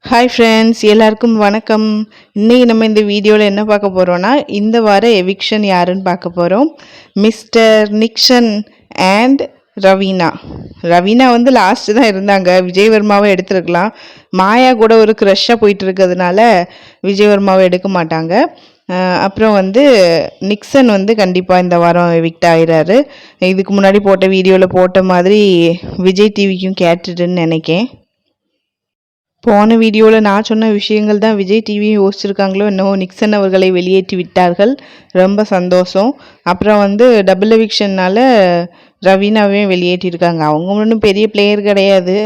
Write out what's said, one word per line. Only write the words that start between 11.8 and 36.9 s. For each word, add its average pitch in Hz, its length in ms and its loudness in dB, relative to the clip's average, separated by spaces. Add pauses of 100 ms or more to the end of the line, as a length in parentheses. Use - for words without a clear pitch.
தான் 226 160 2
இருந்தாங்க, 190 420 0 (120)
விஜய் 185 280 0
வர்மாவை 208 420 2
எடுத்திருக்கலாம். 185 600 -2 (420)
மாயா 220 400 2
கூட 226 240 2
ஒரு 220 180 2
க்ரஷ்ஷாக 214 460 0
போயிட்டு 202 240 0
இருக்கிறதுனால 185 540 -2 (640)
விஜய் 202 260 0
வர்மாவை 196 360 2
எடுக்க 180 240 -2
மாட்டாங்க. 165 440 -4 (560)
அஹ், 185 300 -2
அப்புறம் 208 340 0
வந்து 196 300 0 (580)
நிக்சன் 214 500 0
வந்து 202 240 -2
கண்டிப்பா 185 440 0
இந்த 175 180 0
வாரம் 170 380 0
எவிக்ட் 165 340 -2
ஆயிறாரு. 165 480 2 (480)
இதுக்கு 190 280 -2
முன்னாடி 196 280 2
போட்ட 190 260 2
வீடியோல 185 420 2
போட்ட 185 340 0
மாதிரி 185 380 2 (580)
விஜய் 190 360 0
டி 202 120 0
விக்கும் 190 340 -6
கேட்டுட்டுன்னு 175 640 -2
நினைக்கேன். 165 420 -4 (1600)
போன 214 320 2
வீடியோல 220 440 2
நான் 208 260 0
சொன்ன 220 260 -2
விஷயங்கள் 214 480 -2
தான் 214 160 0
விஜய் 202 260 -2
டி 214 120 -8
வியும் 208 260 -2
யோசிச்சிருக்காங்களோ 196 680 -2
என்னவோ, 196 300 -2
நிக்சன் 202 400 -4
அவர்களை 190 360 0
வெளியேற்றி 185 440 -2
விட்டார்கள். 180 560 0 (440)
ரொம்ப 196 280 0
சந்தோஷம். 180 680 -2 (360)
அப்புறம் 202 340 0
வந்து 202 260 0 (180)